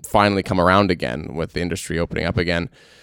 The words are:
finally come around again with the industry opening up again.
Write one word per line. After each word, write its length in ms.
finally 380
come 180
around 300
again 460
with 160
the 80
industry 400
opening 240
up 120
again. 320